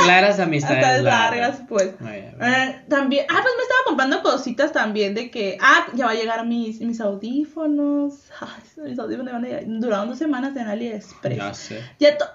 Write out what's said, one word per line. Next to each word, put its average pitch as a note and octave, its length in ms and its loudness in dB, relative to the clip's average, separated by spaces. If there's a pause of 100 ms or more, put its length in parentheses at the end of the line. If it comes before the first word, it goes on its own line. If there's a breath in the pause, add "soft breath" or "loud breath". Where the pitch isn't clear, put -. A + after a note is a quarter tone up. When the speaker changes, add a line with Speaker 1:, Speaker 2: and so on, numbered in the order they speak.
Speaker 1:
claras, F#3+ 360 6
amistades D#3 380 0
Speaker 2:
Amistades B3+ 260 4
Speaker 1:
largas. A#3 280 4 (280)
Speaker 2:
largas, - 80 -16
pues. G3 220 0 (160)
Speaker 1:
Ay, G#2+ 280 -12
a - 40 -20
ver. C4 320 0
Speaker 2:
Eh, - 180 -12
también, C#4 400 2
ah, E4 140 2
pues A#4+ 160 2
me B4+ 60 -2
estaba B4 220 2
comprando D4+ 380 0
cositas C#4 480 0
también G#3+ 420 0
de A#3+ 160 -6
que, G3+ 320 -4
ah, E4 320 6
ya B3 120 0
va A3 60 2
a A3 40 -2
llegar A3+ 300 -4
mis, A#3 340 -4
mis A#3 220 -6
audífonos. C#4+ 1120 -2 (260)
Ay, - 500 -16
mis B3 100 -8
audífonos B3 340 -6
van A#3+ 100 -4
a B3 40 -6
llegar. - 180 -8
Duraron A3 440 -2
dos B3+ 80 -8
semanas C#4 380 -2
en A#3+ 120 -6
AliExpress. G#3+ 680 -6
Speaker 1:
Ya G2+ 160 -6
sé. - 280 -12 (180 loud breath)
Speaker 2:
Ya D4 180 6
to-, D4 160 -4